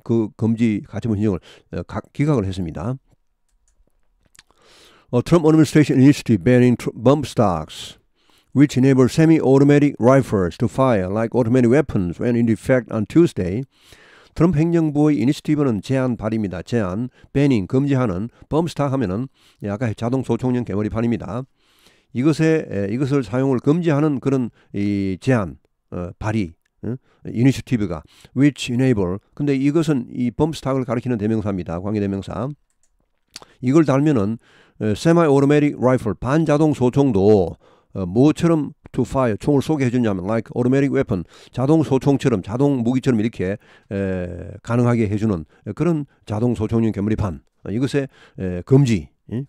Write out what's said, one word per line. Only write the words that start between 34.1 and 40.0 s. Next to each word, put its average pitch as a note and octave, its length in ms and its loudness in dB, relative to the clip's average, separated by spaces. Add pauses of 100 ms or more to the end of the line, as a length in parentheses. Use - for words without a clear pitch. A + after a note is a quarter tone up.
에, G#2+ 120 -2
semi E3 340 4
automatic C#3+ 520 4
rifle, A2+ 400 0
반자동 D3+ 540 0
소총도, G#2+ 840 2 (380)
어, F#2+ 120 -6
뭐처럼 D3 640 2 (200)
to B2+ 100 -2
fire, A#2+ 340 -2
총을 C#3+ 240 2
쏘게 D3 260 -2
해주냐면 A2 380 0